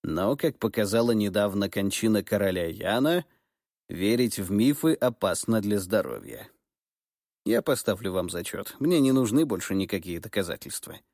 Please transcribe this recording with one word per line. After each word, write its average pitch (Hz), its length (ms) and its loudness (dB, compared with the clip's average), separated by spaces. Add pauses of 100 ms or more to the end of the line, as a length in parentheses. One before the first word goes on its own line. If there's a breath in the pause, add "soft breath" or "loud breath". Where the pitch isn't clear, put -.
Но, 92 340 0
как 151 220 -2
показала 113 520 2
недавно 101 580 0
кончина 101 540 0
короля 92 440 0
Яна, 131 580 0 (640)
верить 110 480 0
в 95 140 -4
мифы 139 420 4
опасно 113 680 0
для 104 180 0
здоровья. 90 720 -4 (1000)
Я 117 140 4
поставлю 101 480 0
вам 90 180 -2
зачет. 87 500 -8
Мне 160 200 4
не 135 120 4
нужны 131 340 4
больше 107 280 -4
никакие 90 460 -2
доказательства. - 800 -6 (140)